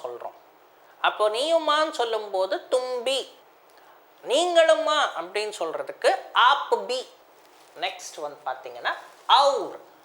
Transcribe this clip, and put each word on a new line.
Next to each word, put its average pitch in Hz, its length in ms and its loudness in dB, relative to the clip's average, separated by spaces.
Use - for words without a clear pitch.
சொல்றோம். 120 300 -10
அப்போ 208 280 2
நீயுமான்னு 302 640 0
சொல்லும்போது 214 760 -4
தும்பி. 254 720 -4
நீங்களுமா 311 800 4
அப்படின்னு 208 380 -6
சொல்றதுக்கு 165 600 0
ஆப் 233 540 2
பி. 247 220 -6
நெக்ஸ்ட் - 360 -8
வந்து 147 280 -10
பார்த்தீங்கன்னா 127 500 -8
அவுர். 233 500 4